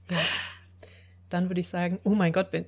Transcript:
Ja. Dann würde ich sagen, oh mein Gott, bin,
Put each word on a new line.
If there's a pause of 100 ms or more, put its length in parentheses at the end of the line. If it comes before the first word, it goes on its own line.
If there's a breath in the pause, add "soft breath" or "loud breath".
(100)
Ja. (1120 loud breath)
Dann
würde
ich
sagen,
oh
mein
Gott,
bin,